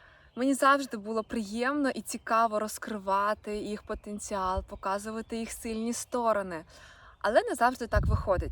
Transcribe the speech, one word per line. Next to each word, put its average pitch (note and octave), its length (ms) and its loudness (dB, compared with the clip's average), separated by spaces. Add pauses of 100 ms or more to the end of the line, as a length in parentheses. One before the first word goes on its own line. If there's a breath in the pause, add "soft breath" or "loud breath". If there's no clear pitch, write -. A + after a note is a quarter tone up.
(360 loud breath)
мені C4+ 180 2
завжди C4+ 440 4
було G#3+ 260 -4
приємно A#3+ 680 -2
і A#3+ 120 -2
цікаво A3+ 580 0
розкривати G#3 960 -2
їх G#3 260 -6
потенціал, G3+ 800 -4
показувати G#3+ 720 -6
їх A3+ 140 -6
сильні A3+ 420 -4
сторони. G3+ 720 -2 (560 loud breath)
Але B3 240 4
не G#4+ 120 -2
завжди A#3+ 320 2
так - 180 4
виходить, F3+ 460 2